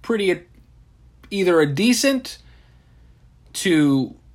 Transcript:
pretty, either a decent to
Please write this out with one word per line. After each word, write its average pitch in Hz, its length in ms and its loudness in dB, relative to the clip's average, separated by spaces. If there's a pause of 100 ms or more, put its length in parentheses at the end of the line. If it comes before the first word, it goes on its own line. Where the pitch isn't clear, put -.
pretty, 190 420 -2 (880)
either 180 300 2
a 151 60 4
decent 247 720 -2 (1160)
to 143 600 0 (200)